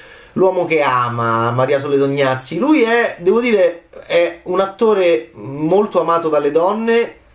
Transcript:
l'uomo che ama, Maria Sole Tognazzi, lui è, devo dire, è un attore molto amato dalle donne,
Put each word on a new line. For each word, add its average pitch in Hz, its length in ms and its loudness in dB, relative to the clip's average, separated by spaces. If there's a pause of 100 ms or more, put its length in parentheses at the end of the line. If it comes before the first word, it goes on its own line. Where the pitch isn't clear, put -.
(320)
l'uomo 185 320 0
che 151 180 0
ama, 117 720 0
Maria 131 260 0
Sole 139 180 -2
Tognazzi, 139 640 -2
lui 277 240 2
è, 226 380 0
devo 196 200 2
dire, 196 440 0 (200)
è 170 400 0
un 180 140 -2
attore 190 760 0
molto 160 680 -2
amato 165 280 0
dalle 147 220 0
donne, 220 680 0 (160)